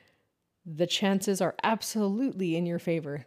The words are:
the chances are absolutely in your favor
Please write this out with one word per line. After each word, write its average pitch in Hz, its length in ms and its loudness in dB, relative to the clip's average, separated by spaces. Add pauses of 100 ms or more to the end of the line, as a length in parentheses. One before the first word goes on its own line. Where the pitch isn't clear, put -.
(640)
the 170 220 0
chances 196 540 2
are 170 220 2
absolutely 202 920 0
in 175 100 0
your 170 140 -2
favor 156 480 -4